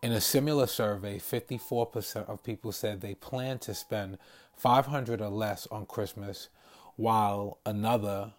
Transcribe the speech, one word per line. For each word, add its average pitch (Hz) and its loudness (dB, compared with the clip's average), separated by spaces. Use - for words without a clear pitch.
in 120 0
a 110 2
similar 143 4
survey, 104 -2
fifty-four 120 -2
percent 107 -6
of - -10
people 113 -6
said 104 -4
they 101 -6
plan 127 -6
to 107 -6
spend 98 -4
five 131 6
hundred 123 -2
or 104 -4
less 104 -2
on 107 -8
Christmas, 101 -8
while 107 2
another 104 0